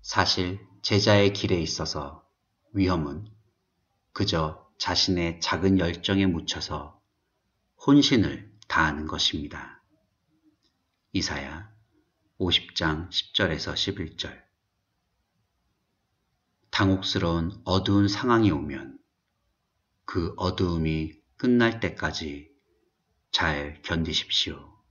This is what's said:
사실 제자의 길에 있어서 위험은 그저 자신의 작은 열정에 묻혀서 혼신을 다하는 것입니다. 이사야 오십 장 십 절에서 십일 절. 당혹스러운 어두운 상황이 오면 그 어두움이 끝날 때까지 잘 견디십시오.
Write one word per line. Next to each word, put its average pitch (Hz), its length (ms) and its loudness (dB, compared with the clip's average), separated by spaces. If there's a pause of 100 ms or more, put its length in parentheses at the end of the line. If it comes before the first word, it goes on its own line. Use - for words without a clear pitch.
사실 92 580 0 (240)
제자의 101 500 4
길에 90 280 0
있어서 78 680 -8 (440)
위험은 87 560 0 (840)
그저 80 560 -2 (100)
자신의 85 640 0
작은 92 380 2
열정에 92 480 2
묻혀서 80 760 -4 (840)
혼신을 123 680 4 (140)
다하는 78 400 0
것입니다. - 720 -4 (1300)
이사야 82 600 -6 (680)
오십 87 360 -2
장 80 380 -2
십 - 200 -6
절에서 80 440 -2
십일 90 400 -6
절. - 280 -12 (2250)
당혹스러운 90 960 0
어두운 98 440 2
상황이 113 420 4
오면 69 480 -6 (1040)
그 85 320 -4
어두움이 80 760 -2 (240)
끝날 120 440 2
때까지 76 680 -6 (800)
잘 73 520 -4
견디십시오. - 920 -4 (140)